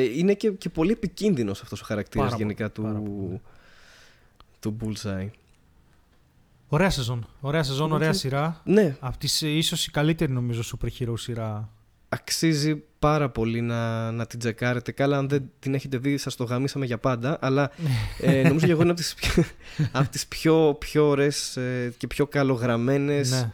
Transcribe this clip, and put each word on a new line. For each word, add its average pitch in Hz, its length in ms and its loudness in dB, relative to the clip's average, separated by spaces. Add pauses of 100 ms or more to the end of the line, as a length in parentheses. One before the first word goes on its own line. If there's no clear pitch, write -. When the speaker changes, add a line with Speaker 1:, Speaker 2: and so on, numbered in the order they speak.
Speaker 1:
είναι 156 300 2
και, 208 180 0
και 190 180 -8
πολύ 165 220 0
επικίνδυνος 165 720 0
αυτός - 200 -10
ο - 40 -18
χαρακτήρας 107 420 -2
Speaker 2:
Πάρα 120 100 -2
πολύ, 107 100 -2
Speaker 1:
γενικά 107 240 -4
του, - 100 -8
Speaker 2:
πάρα 107 180 -2
πολύ, 101 300 -6
ναι. 110 100 -8 (1200)
Speaker 1:
του 110 240 -6
Bullseye. 101 440 -6 (1400)
Speaker 2:
Ωραία 175 220 2
σεζόν, 120 380 -4 (120)
ωραία 147 240 -2
σεζόν, 139 280 -2
ωραία 156 160 2
Speaker 1:
Οπότε, 156 120 2
Speaker 2:
σειρά. 143 440 -2
Speaker 1:
ναι. 175 360 4
Speaker 2:
Απ' 127 180 -6
τις, - 240 -2
ε, 160 60 -2
ίσως 160 400 0
η - 40 -12
καλύτερη, 156 400 2
νομίζω, 120 300 -2 (160)
super 120 100 -4 (120)
hero 117 200 -4
σειρά. 110 500 -8 (400)
Speaker 1:
Αξίζει 156 680 0 (240)
πάρα 147 300 2
πολύ 117 320 -2
να, 117 500 -2
να 117 140 -4
την 120 140 -12
τσεκάρετε. 120 520 -2
Καλά, 139 260 2
αν 139 120 -2
δεν 139 300 -2
την 135 140 -2
έχετε 135 240 -4
δει, 139 200 0
σας 135 180 -6
το - 80 -4
γαμίσαμε 131 420 -2
για 120 120 -2
πάντα, 127 440 0
αλλά, 135 300 2 (240)
Speaker 2:
<laughs> 107 260 -4
Speaker 1:
ε, 135 260 4
νομίζω 160 180 4
και 180 60 6
εγώ 160 100 4
είναι 175 100 6
απ' 175 60 0
τις 160 160 -6
πιο, - 300 2 (240)
<laughs> - 240 -2
απ' 131 160 2
τις - 200 -6
πιο, 160 520 4
πιο 151 280 2
ωραίες, 143 500 0
ε, 123 400 -4
και 127 100 -6
πιο 139 200 0
καλογραμμένες, 135 1040 2
Speaker 2:
Ναι. 123 220 0